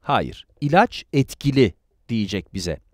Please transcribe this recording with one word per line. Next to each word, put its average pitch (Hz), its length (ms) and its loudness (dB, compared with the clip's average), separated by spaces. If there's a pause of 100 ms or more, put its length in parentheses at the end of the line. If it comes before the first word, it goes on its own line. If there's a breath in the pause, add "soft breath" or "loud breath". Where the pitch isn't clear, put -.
hayır, 87 460 -4 (140)
ilaç 170 520 2
etkili 135 640 2 (340)
diyecek 101 460 -4
bize. 87 260 -6 (140)